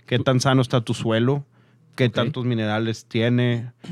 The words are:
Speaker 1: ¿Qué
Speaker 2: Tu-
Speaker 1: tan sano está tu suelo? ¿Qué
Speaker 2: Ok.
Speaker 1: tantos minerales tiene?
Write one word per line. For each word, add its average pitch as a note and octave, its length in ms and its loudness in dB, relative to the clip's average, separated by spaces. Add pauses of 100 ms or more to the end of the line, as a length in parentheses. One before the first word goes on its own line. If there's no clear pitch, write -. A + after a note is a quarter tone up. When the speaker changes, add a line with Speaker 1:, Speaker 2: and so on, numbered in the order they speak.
Speaker 1:
¿Qué B2+ 100 0
Speaker 2:
Tu- A#2 60 0
Speaker 1:
tan B2+ 160 2
sano C3 240 4
está B2 180 0
tu A2+ 140 -4
suelo? A#2+ 500 0 (500)
¿Qué B2+ 120 0
Speaker 2:
Ok. A#2 60 -2
Speaker 1:
tantos C3 300 -2
minerales A2+ 640 -2
tiene? A#2+ 680 0 (200)